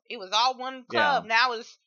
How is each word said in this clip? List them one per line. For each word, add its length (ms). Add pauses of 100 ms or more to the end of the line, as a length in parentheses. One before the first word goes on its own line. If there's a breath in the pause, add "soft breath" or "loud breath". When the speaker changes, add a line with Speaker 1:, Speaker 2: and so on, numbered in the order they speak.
(100)
Speaker 1:
It 80
was 140
all 260
one 340
Speaker 2:
Yeah. 80
Speaker 1:
club. 260
Now 260
it's 340